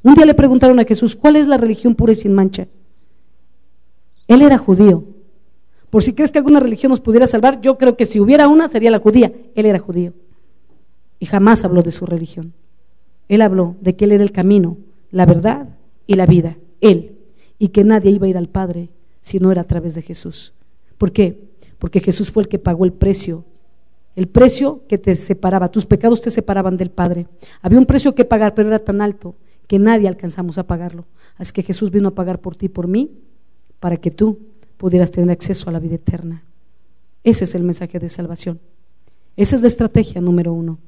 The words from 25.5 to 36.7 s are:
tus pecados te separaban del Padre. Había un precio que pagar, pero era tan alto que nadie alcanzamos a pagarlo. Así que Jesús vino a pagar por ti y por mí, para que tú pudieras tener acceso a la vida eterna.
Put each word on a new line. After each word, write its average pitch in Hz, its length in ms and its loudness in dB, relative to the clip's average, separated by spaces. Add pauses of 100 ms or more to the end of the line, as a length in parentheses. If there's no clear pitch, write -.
tus - 160 -4
pecados 233 340 2
te 240 100 -6
separaban 196 460 -4
del 180 140 -6
Padre. 175 360 -4 (360)
Había 190 160 4
un 262 80 6
precio 269 280 0
que 247 100 2
pagar, 214 300 0
pero 214 140 0
era 214 160 -2
tan 202 160 -4
alto 202 360 -6 (320)
que 196 100 0
nadie 214 300 2
alcanzamos 180 500 -10
a 180 80 -10
pagarlo. 170 400 -10 (300)
Así 180 160 -12
que 196 100 -6
Jesús 190 280 -6
vino 196 180 -2
a 190 60 -6
pagar 180 260 -8
por 175 160 -16
ti 196 100 -10
y - 20 -8
por 175 200 -10
mí, 233 240 -6 (680)
para 170 160 -6
que 165 140 -6
tú 214 280 -4 (380)
pudieras 180 340 -2
tener 180 200 -2
acceso 180 400 -6
a - 20 -8
la 165 80 -8
vida 165 140 -8
eterna. 165 500 -10 (800)